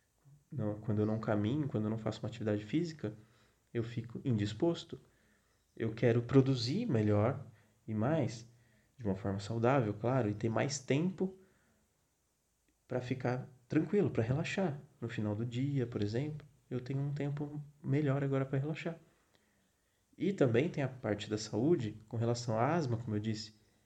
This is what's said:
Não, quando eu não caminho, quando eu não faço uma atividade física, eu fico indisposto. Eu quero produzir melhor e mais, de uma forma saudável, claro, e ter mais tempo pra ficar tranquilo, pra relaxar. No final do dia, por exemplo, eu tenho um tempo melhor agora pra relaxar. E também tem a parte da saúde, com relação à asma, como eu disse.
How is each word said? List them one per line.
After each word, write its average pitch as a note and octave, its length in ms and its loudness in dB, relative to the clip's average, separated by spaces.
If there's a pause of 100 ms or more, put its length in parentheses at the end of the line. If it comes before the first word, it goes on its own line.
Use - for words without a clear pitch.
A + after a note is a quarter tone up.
(500)
Não, G#2+ 300 -4
quando G#2+ 200 0
eu G#2+ 60 4
não A2 120 0
caminho, A2 500 0
quando G#2+ 160 0
eu G#2+ 60 0
não A2 80 -2
faço G#2+ 220 -6
uma G#2 80 -6
atividade G#2 360 -2
física, D#3 500 -4 (580)
eu A#2+ 100 0
fico - 420 -8
indisposto. A#2+ 760 0 (760)
Eu A2+ 160 -2
quero A#2 300 4
produzir C3+ 640 4
melhor A2 580 4 (420)
e A2 60 -6
mais, B2+ 560 0 (480)
de A#2+ 80 -10
uma G2 120 0
forma G2 240 -4
saudável, A#2 540 2
claro, A#2 360 0
e G#2 40 -2
ter A2+ 140 -2
mais A#2+ 300 -2
tempo F#3 560 0 (1500)
pra B2+ 140 -2
ficar B2+ 480 -4 (200)
tranquilo, E3+ 420 2
pra - 120 2
relaxar. D3 580 0 (200)
No A#2 80 -4
final G#2 260 -2
do A2 100 -4
dia, B2+ 420 0
por A#2 140 -4
exemplo, C3+ 460 -2 (240)
eu B2+ 100 -4
tenho C3+ 200 -4
um C#3+ 120 -2
tempo D3 480 -4 (220)
melhor C#3 420 2
agora C3+ 220 2
pra C3+ 120 0
relaxar. D3+ 400 -4 (1160)
E F#3 160 0
também C3+ 360 4
tem D3+ 140 -4
a B2+ 60 0
parte G#2 400 -4
da G#2+ 80 0
saúde, A2+ 580 0 (140)
com - 80 -8
relação A#2 400 0
à B2+ 160 2
asma, D3 240 0
como G#2+ 200 -4
eu G#2 40 -2
disse. G#2+ 320 -4 (340)